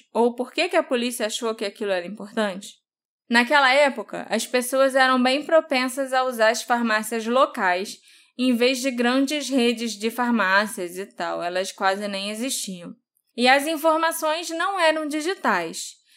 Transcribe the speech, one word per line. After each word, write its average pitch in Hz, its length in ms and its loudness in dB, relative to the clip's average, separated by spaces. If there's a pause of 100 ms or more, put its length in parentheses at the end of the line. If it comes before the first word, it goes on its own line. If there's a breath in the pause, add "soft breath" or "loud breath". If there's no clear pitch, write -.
(120)
ou 233 220 2
por 254 180 -8
que 339 160 0
que 370 80 -4
a 311 60 4
polícia 240 440 -2
achou 220 280 -4
que 226 100 -6
aquilo 202 280 -6
era 175 140 -2
importante. 202 680 -6 (540)
Naquela 254 440 4
época, 254 560 0
as 226 180 -2
pessoas 262 500 0
eram 262 260 4
bem 269 220 2
propensas 269 680 0
a 262 120 2
usar 226 260 2
as 233 120 -2
farmácias 226 640 -2
locais, 233 720 0 (380 soft breath)
em 247 200 2
vez 247 240 2
de 269 100 -2
grandes 262 600 0
redes 240 420 0
de 208 180 -4
farmácias 208 840 0
e 190 100 -8
tal, 170 360 -6
elas 185 280 -2
quase 202 380 -2
nem 196 220 -6
existiam. 214 640 -8 (420)
E 240 100 2
as 277 200 4
informações 320 840 0
não 359 300 -2
eram 311 260 2
digitais. 277 840 -2 (240 soft breath)